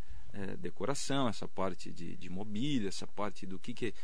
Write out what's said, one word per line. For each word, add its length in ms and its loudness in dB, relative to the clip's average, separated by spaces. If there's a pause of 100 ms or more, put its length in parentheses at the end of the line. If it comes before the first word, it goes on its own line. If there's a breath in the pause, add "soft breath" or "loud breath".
(360 soft breath)
é, 220 0
decoração, 720 0
essa 180 0
parte 440 0
de, 260 -2
de 100 0
mobília, 600 0
essa 180 0
parte 400 -2
do 140 -2
que 120 -2
que, 220 0 (100)